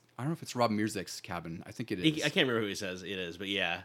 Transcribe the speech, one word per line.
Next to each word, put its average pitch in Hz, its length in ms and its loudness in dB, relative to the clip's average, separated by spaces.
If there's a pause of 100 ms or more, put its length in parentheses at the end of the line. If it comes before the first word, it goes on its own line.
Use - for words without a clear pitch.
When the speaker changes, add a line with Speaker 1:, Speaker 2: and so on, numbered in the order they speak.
(180)
Speaker 1:
I 117 60 -4
don't 147 60 0
know 170 40 0
if - 80 -10
it's - 120 -10
Rob 120 160 6
Mierzek's 104 520 0
cabin. 85 440 -6
I 95 60 -12
think - 180 -6
it 101 80 -2
Speaker 2:
He, 156 120 6
Speaker 1:
is. 151 80 -2
Speaker 2:
I 151 100 2
can't 147 180 4
remember 117 140 4
who 107 60 2
he 98 80 -2
says 92 280 -4
it 85 60 -8
is, 90 300 -4
but 98 100 -6
yeah, 92 360 0